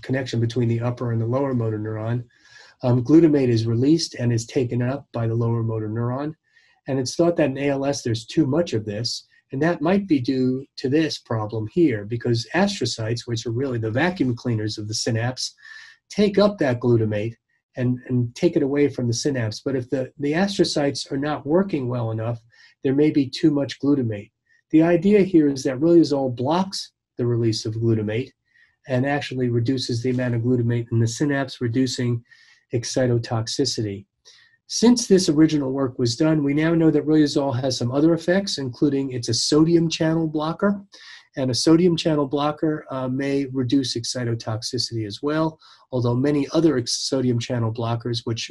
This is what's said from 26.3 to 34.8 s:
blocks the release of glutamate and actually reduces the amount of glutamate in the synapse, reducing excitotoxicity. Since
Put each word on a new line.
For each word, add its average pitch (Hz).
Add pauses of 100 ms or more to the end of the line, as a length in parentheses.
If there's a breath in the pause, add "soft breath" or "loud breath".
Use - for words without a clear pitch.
blocks 165 (240)
the 123
release 117
of 110
glutamate 113 (580 soft breath)
and 127
actually 131
reduces 120
the 127
amount 123
of 113
glutamate 120
in 117
the 117
synapse, 139
reducing 123 (500 soft breath)
excitotoxicity. 113 (600 soft breath)
Since 247